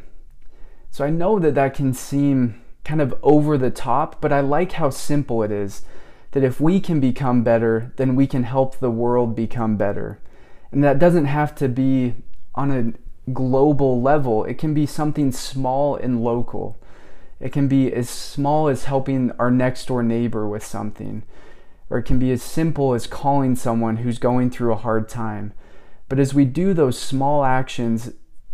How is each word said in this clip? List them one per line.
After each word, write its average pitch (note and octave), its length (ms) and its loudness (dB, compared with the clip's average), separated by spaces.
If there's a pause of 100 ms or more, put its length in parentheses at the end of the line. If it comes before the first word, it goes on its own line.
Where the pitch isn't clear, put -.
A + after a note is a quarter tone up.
(920)
So - 120 -2
I C#3+ 60 0
know F3 300 2
that D3+ 160 2
that C3+ 180 2
can C3 200 0
seem C3+ 680 0 (240)
kind D3+ 160 0
of B2+ 220 0
over D3 340 4
the B2 140 2
top, C3 500 -2
but D3 100 0
I C#3+ 100 2
like D3 320 0
how D3+ 180 0
simple C3 500 0
it G#2+ 100 -2
is, G2+ 300 -4 (500)
that C#3 120 2
if B2+ 180 0
we F3 180 4
can E3 200 2
become B2 440 2
better, A2+ 540 2
then C3 180 0
we C3+ 120 4
can C3 160 0
help C3 340 0
the B2 140 0
world A#2 440 0
become A2 420 0
better. G2+ 420 -2 (520)
And C#3+ 120 2
that C#3+ 160 4
doesn't E3+ 260 6
have D3 300 0
to C#3 120 -2
be C3 480 2 (380)
on C#3 180 0
a A#2 220 2 (380)
global C3+ 720 4
level. B2+ 420 2
It - 160 -4
can D#3 160 0
be D3 100 2
something D3+ 460 0
small C3+ 640 -2
and A#2+ 280 -2
local. A#2 540 -2 (640)
It - 140 -6
can C#3 160 2
be C3+ 240 2
as A#2+ 160 -4
small D3+ 580 0
as B2+ 180 0
helping C3+ 540 0
our B2 100 2
next B2+ 380 2
door B2 160 0
neighbor A#2 420 0
with G#2 200 -4
something, G#2+ 580 -6 (680)
or B2+ 100 -2
it A#2+ 40 -2
can C3 160 6
be B2+ 120 4
as B2 100 0
simple D3 520 0
as A2+ 140 -2
calling C#3 480 2
someone A2+ 420 0
who's A#2+ 220 -2
going B2 300 2
through A#2+ 240 0
a G#2+ 40 0
hard A2 300 0
time. G#2+ 460 -6 (560)
But C3+ 100 0
as C#3 140 2
we C#3+ 100 4
do E3 300 2
those D#3+ 260 2
small C#3 460 2
actions B2 680 0 (420)